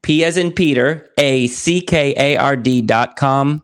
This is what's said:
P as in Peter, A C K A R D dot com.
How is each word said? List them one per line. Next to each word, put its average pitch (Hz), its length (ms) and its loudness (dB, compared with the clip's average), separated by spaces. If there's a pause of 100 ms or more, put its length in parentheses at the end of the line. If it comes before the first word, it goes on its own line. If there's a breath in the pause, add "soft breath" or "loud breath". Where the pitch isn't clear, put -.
P 156 220 0
as 165 120 -2
in 175 160 0
Peter, 151 640 0
A 135 300 2
C 170 320 -2
K 151 360 0
A 143 200 0
R 139 200 2
D 123 260 0
dot 113 340 0
com. 139 480 0